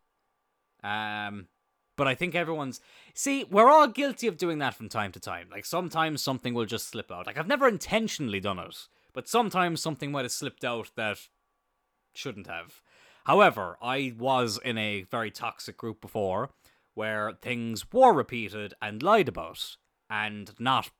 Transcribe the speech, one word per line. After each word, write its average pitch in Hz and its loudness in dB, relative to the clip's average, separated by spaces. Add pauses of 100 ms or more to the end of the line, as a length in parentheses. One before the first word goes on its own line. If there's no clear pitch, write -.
(840)
Um, 104 -6 (480)
but 143 0
I 131 2
think 170 -4
everyone's, 156 -4 (320)
see, 277 -2
we're 208 8
all 302 10
guilty 240 -2
of 180 -2
doing 165 -2
that 131 0
from 110 -12
time 104 -2
to 90 -14
time. 87 -10
Like, 104 -14
sometimes 160 -2
something 127 -2
will 117 0
just 110 -4
slip - -10
out. 90 -10
Like, 107 -8
I've 160 -4
never 277 4
intentionally 185 -2
done 95 -2
it, - -14 (260)
but - -10
sometimes 180 0
something 147 -6
might 135 -2
have 120 -6
slipped - -8
out 117 -4
that 107 -2 (960)
shouldn't 101 -10
have. 85 -14 (420)
However, 127 4
I 127 -4
was 120 0
in 117 -2
a 104 -2
very 110 -6
toxic - -10
group 113 -10
before 104 -2 (440)
where 107 -2
things 117 -6
were 247 10
repeated 107 -4
and 107 -6
lied 190 6
about, - -8 (300)
and 107 -6
not, 120 2